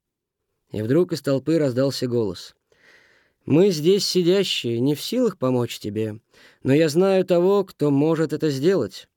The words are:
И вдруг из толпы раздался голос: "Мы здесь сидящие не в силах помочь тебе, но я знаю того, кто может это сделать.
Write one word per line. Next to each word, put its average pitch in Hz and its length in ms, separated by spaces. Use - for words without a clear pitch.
И 107 100
вдруг 165 300
из 147 100
толпы 147 360
раздался 131 480
голос: 113 480
"Мы 180 240
здесь 175 360
сидящие 180 720
не 139 160
в 143 60
силах 233 380
помочь 127 400
тебе, 107 420
но 131 120
я 160 140
знаю 190 360
того, 185 400
кто - 260
может 151 420
это 151 180
сделать. 135 680